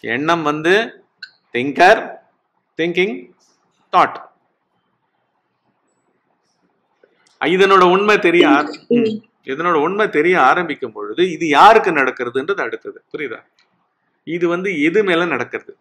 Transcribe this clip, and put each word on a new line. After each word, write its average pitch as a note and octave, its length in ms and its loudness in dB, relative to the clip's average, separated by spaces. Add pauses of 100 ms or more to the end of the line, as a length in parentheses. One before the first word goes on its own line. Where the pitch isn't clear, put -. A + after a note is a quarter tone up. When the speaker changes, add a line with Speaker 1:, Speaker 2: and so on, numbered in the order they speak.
Speaker 1:
எண்ணம் D3+ 420 -4
வந்து D#3+ 600 -2 (500)
thinker, C#3+ 580 2 (640)
thinking, F3+ 540 -4 (640)
thought. E3+ 220 2 (3250)
இதனோட F#3 420 4
உண்மை G3 360 2
தெரிய E3+ 280 2
ஆர-, C#3+ 400 0
Speaker 2:
ம். A#3+ 100 0
Speaker 1:
ம். A3 240 -2 (220)
இதனோட E3 300 -4
உண்மை F#3 360 0
தெரிய D#3+ 320 0
ஆரம்பிக்கும் C#3+ 500 0
பொழுது G#2+ 400 -4
இது D#3+ 160 -8
யாருக்கு E3+ 440 4
நடக்கிறதுன்றது C3 680 -4
அடுத்தது. A2 500 -12
புரியுதா? C#3 320 -12 (800)
இது E3+ 240 -6
வந்து F3 340 -4
எது E3+ 220 2
மேல F3 220 0
நடக்கிறது B2 560 -8